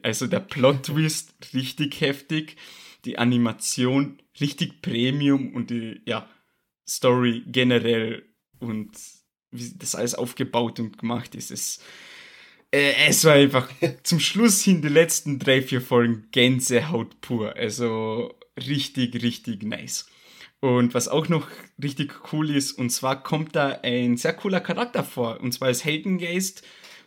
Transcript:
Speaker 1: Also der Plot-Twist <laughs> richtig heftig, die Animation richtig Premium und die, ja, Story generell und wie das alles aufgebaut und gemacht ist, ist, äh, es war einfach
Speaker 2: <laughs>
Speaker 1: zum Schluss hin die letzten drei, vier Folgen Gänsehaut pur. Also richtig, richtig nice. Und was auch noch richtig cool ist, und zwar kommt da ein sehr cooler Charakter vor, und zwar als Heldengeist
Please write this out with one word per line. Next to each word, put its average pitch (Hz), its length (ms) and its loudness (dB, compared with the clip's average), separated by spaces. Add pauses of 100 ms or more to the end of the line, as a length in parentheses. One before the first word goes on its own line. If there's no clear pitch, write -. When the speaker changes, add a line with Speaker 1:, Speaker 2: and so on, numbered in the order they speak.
Speaker 1:
Also 117 240 -2
der 123 120 0
Plot-Twist 143 920 0 (100)
<laughs> - 100 -20
richtig 131 460 -4
heftig, 156 560 -4 (480)
die - 140 -8
Animation 123 1000 0 (200)
richtig - 420 -4
Premium 139 720 0
und 120 180 -6
die, 113 340 -8
ja, 110 240 -6 (580)
Story 123 600 2
generell 117 760 2 (360)
und 110 320 -8 (600)
wie 120 240 -14
das - 200 -8
alles 117 200 -4
aufgebaut 120 640 -4
und 113 200 -8
gemacht 120 360 -6
ist, - 160 -14
ist, - 300 -8 (920)
äh, 139 220 4 (160)
es 143 160 4
war 156 80 10
einfach 139 360 6 (180)
Speaker 2:
<laughs> - 160 -6
Speaker 1:
zum 170 180 2
Schluss 214 400 4
hin 180 200 4
die 151 60 -2
letzten 147 520 4
drei, 135 220 4
vier 131 200 -2
Folgen 117 500 2
Gänsehaut 127 920 2
pur. 110 360 -4
Also 113 760 -4 (220)
richtig, 127 640 -4
richtig 113 420 -4
nice. - 420 -8 (560)
Und 123 320 2
was 120 140 0
auch 151 200 0
noch 160 200 0 (340)
richtig 143 500 -6
cool 156 240 -2
ist, 139 180 0
und 123 180 -4
zwar 135 320 -2
kommt 156 320 -4
da 139 260 0
ein 123 340 2
sehr 156 180 0
cooler 190 280 0
Charakter 226 420 -4
vor, 117 380 -6
und 123 120 -2
zwar 131 160 -2
als 123 140 -2
Heldengeist 175 800 -4 (460)